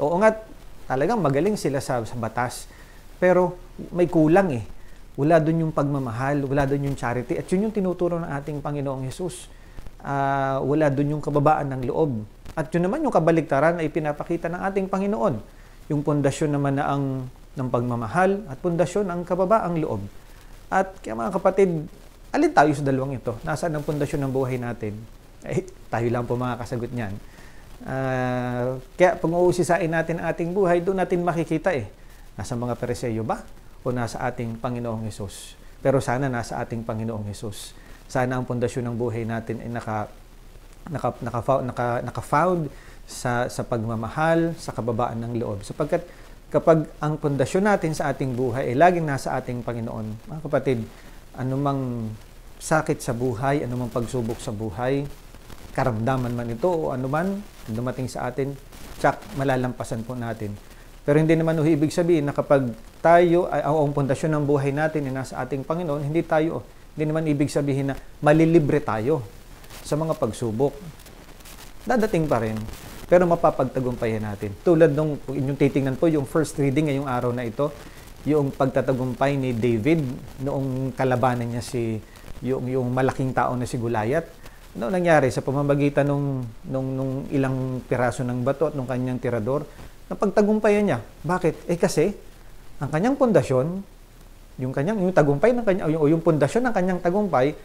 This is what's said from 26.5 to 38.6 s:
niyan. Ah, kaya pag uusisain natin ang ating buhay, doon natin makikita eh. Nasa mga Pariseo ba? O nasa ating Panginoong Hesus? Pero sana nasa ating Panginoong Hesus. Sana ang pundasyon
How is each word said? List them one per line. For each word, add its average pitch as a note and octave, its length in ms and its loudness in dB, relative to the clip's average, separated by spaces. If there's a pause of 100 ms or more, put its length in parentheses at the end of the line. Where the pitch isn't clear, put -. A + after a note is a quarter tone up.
niyan. A#2 240 -6 (720)
Ah, B2+ 960 -2 (160)
kaya F3+ 160 8
pag - 160 -2
uusisain F3 640 4
natin E3 240 0
ang E3+ 160 -2
ating F3 240 -2
buhay, F3 240 4
doon F#3 240 0
natin F3 160 0
makikita E3 480 0
eh. C3 160 -2 (480)
Nasa - 240 -6
mga A#2+ 240 -2
Pariseo A#2+ 400 -2
ba? F#3 240 -4 (380)
O C3 80 -2
nasa A#2+ 320 -4
ating A#2 400 -4
Panginoong A#2 480 -4
Hesus? - 480 -12 (240)
Pero C3+ 160 4
sana B2+ 320 0
nasa A#2+ 320 -4
ating A#2 240 -6
Panginoong A2 400 -4
Hesus. - 480 -10 (320)
Sana B2+ 320 0
ang B2 80 -4
pundasyon B2 400 -2